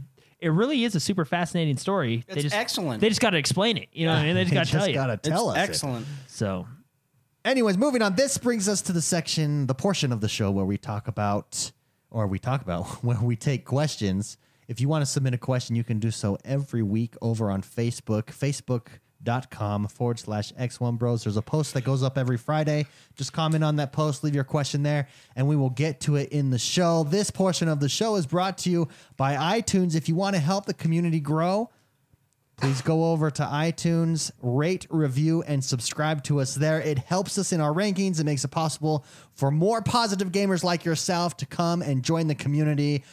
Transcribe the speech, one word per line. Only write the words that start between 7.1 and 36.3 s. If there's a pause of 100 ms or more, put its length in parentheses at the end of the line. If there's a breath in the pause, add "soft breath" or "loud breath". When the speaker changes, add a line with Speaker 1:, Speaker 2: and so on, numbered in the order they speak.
Speaker 3:
Anyways,
moving
on.
This
brings
us
to
the
section,
the
portion
of
the
show
where
we
talk
about, (400)
or
we
talk
about,
<laughs>
where
we
take
questions. (300 soft breath)
If
you
wanna
submit
a
question,
you
can
do
so
every
week
over
on
Facebook,
facebook (360)
dot
com
forward
slash
X
one
Bros.
There's
a
post
that
goes
up
every
Friday. (300 loud breath)
Just
comment
on
that
post,
leave
your
question
there, (280 loud breath)
and
we
will
get
to
it
in
the
show.
This
portion
of
the
show
is
brought
to
you (300 loud breath)
by (240)
iTunes.
If
you
wanna
help
the
community
grow, (880 soft breath)
please
go
over
to
iTunes, (100)
rate,
review,
and
subscribe
to